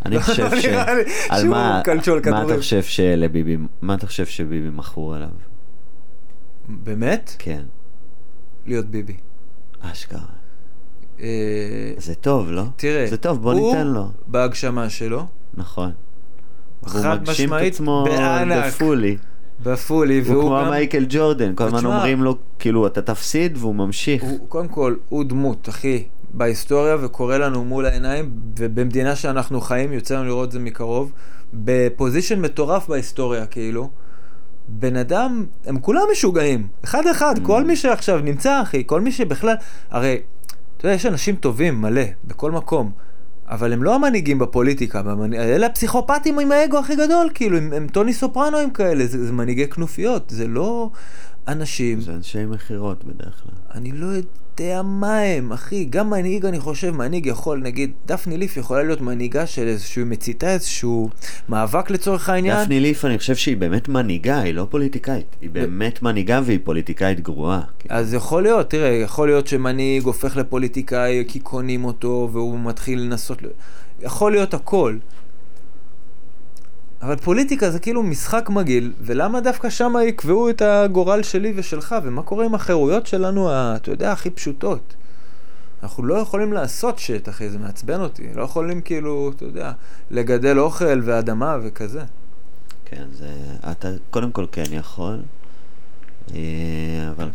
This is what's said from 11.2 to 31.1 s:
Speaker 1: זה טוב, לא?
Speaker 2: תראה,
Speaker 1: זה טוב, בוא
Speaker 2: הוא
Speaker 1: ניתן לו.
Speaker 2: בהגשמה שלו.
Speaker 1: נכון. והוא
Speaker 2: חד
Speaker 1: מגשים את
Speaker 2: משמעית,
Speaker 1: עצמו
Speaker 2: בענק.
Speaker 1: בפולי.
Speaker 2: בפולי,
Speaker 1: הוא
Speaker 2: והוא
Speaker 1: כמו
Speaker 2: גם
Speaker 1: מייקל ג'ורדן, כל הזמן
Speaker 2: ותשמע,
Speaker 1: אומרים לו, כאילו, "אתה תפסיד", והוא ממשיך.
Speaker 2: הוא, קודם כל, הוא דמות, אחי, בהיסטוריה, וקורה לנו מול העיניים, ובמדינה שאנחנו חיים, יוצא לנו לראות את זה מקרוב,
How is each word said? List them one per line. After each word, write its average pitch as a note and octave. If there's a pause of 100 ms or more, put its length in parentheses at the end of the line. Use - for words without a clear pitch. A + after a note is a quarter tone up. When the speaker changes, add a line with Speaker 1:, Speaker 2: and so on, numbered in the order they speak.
Speaker 1:
זה -
טוב, A#2+
לא? F2+ (120)
Speaker 2:
תראה, D3
Speaker 1:
זה A2
טוב, C#3
בוא A#2+
Speaker 2:
הוא A3+
Speaker 1:
ניתן D3+
לו. G2+ (160)
Speaker 2:
בהגשמה B2
שלו. A#2 (280)
Speaker 1:
נכון. F2+ (920)
והוא -
Speaker 2:
חד D#3
Speaker 1:
מגשים D3
את D#3
Speaker 2:
משמעית, F3+
Speaker 1:
עצמו D3
Speaker 2:
בענק. C3+
Speaker 1:
בפולי. B2+ (460)
Speaker 2:
בפולי, C3+
Speaker 1:
הוא A#2+
Speaker 2:
והוא C#3
Speaker 1:
כמו C#3
Speaker 2:
גם -
Speaker 1:
מייקל C#3+
ג'ורדן, C3+
כל A2
הזמן A2+
Speaker 2:
ותשמע, A#2+
Speaker 1:
אומרים C3
לו, C3 (220)
כאילו, A2
"אתה G2+
תפסיד", D3+
והוא A2+
ממשיך. G2+
Speaker 2:
הוא, C3
קודם E3
כל, B2+ (140)
הוא D3
דמות, C3
אחי, B2+ (300)
בהיסטוריה, C#3+
וקורה B2+
לנו C3
מול C3
העיניים, C3 (280)
ובמדינה B2
שאנחנו C3
חיים, C3
יוצא A#2+
לנו C3
לראות B2
את A#2+
זה B2
מקרוב, A#2+ (420)